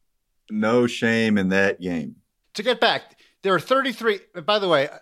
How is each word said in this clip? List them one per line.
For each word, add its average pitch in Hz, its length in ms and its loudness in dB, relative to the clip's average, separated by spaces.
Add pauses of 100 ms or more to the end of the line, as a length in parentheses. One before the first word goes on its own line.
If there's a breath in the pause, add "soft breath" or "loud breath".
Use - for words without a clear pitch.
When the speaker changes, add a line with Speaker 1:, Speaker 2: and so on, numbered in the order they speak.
(480)
Speaker 1:
No 110 380 2
shame 113 500 0
in 95 120 0
that 98 320 2
game. 87 340 -6 (400)
Speaker 2:
To 208 80 -10
get 233 180 -2
back, 180 380 -2 (240 soft breath)
there 196 100 0
are 175 60 2
thirty-three, 233 600 -2 (240)
by 208 160 0
the 196 80 -2
way, 143 200 2 (140)